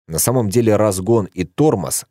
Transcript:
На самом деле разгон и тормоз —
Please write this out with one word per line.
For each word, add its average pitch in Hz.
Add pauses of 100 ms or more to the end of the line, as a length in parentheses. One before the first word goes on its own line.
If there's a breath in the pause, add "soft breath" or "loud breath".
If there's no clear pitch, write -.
На 80
самом 117
деле 110
разгон 104
и 90
тормоз — 107